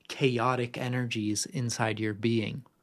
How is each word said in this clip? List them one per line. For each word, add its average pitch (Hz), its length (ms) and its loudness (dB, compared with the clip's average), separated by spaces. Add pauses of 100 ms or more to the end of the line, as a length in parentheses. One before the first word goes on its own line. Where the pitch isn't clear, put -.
chaotic 123 720 2
energies 120 680 0
inside 113 540 -2
your 107 140 0
being. 113 500 0 (200)